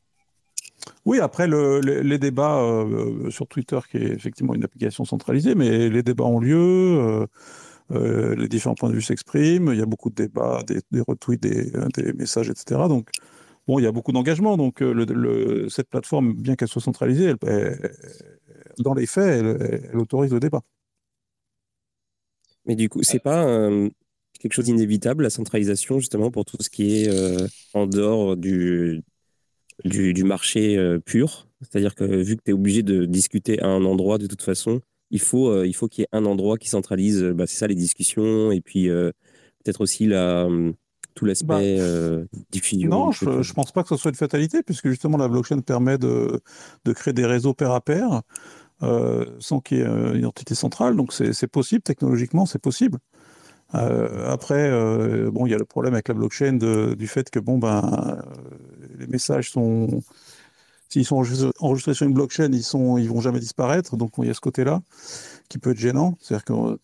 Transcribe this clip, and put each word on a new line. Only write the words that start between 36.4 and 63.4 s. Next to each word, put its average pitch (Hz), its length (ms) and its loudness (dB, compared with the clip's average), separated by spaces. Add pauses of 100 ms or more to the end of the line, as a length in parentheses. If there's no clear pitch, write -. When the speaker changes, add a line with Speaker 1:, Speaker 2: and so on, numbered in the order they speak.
Speaker 2:
qui - 140 -10
centralise, 98 520 0
euh, 90 120 0
bah, 87 120 0
c'est - 100 -8
ça, 110 100 -2
les 101 80 0
discussions, 107 760 0
et 95 120 0
puis, 90 260 0
euh, 87 240 0 (500)
peut-être 107 200 -4
aussi 107 240 0
la, 90 400 2
hum, 85 280 0 (400)
tout - 120 -2
l'aspect, 101 200 -2
Speaker 1:
Bah, 156 140 0
Speaker 2:
euh, 85 640 0 (260)
diffusion 95 380 -2
Speaker 1:
non, 254 220 2
Speaker 2:
du 226 60 -2
truc, - 120 -2
Speaker 1:
je, 131 60 0
Speaker 2:
euh. 127 80 0
Speaker 1:
je 123 100 -6
pense 143 200 -4
pas 185 100 0
que - 80 -10
ce 156 60 2
soit 156 140 -2
une 131 60 -4
fatalité, 156 460 0
puisque - 260 -4
justement 151 300 0
la 135 100 2
blockchain 127 320 0
permet 127 380 0
de, 120 420 0 (440)
de 117 80 2
créer - 200 -2
des 123 140 2
réseaux 123 280 2
pair 127 180 0
à 123 80 0
pair, 160 420 0 (600)
euh, 120 420 0 (140)
sans 131 220 -4
qu'il 131 180 -2
y - 20 2
ait, 123 60 0
euh, 113 280 0
une 120 120 0
entité - 280 -8
centrale. - 420 0
Donc - 160 -2
c'est, 113 200 0
c'est 123 140 -2
possible, 147 360 0
technologiquement, 131 640 0
c'est - 140 -6
possible. 143 380 0 (760)
Euh, 117 560 -2
après, 143 400 0
euh, 113 600 0
bon, 117 160 0
il 120 40 0
y 110 40 2
a 107 40 2
le 107 60 -2
problème 123 300 -2
avec 110 140 -2
la 120 60 -2
blockchain 113 400 0
de, 113 400 2
du 107 120 -6
fait 131 240 -4
que, - 80 -2
bon, 123 200 0
ben, 110 240 2 (120)
euh, - 1040 -10
les 127 80 -12
messages 127 440 -2
sont, 113 520 0 (840)
s'ils 135 160 2
sont 139 120 0
enregistrés, 131 420 0
enregistrés 135 360 0
sur 143 120 0
une 139 80 2
blockchain, 139 380 0
ils 123 100 2
sont, 127 360 2
ils 113 100 2
vont 117 120 -2
jamais 123 200 0